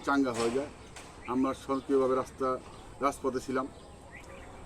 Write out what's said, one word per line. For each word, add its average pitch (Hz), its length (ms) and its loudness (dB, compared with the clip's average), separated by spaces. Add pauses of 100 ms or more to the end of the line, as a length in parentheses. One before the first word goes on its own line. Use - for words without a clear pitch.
চাঙ্গা 139 280 6
হয়ে 117 180 2
যায়। 135 160 0 (600)
আমরা 131 280 4 (120)
সক্রিয়ভাবে 135 480 4
রাস্তা, 127 440 0 (420)
রাজপথে 131 400 2
ছিলাম। 131 260 0 (1000)